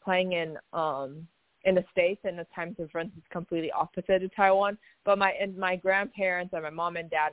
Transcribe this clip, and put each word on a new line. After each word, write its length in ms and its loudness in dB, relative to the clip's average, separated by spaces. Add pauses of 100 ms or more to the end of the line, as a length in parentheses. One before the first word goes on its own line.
playing 300 2
in, 240 -2 (160)
um, 560 -4 (360)
in 100 6
the 180 4
States, 320 2
and 140 -4
the 160 -10
time 180 -8
difference 420 -6
is 160 -20
completely 420 -4
opposite 480 0
to 100 -4
Taiwan. 480 4 (260)
But 140 4
my, 140 4
and 260 -6
my 180 0
grandparents 760 0
and 80 -4
my 80 -8
mom 260 -4
and 140 -8
dad 220 0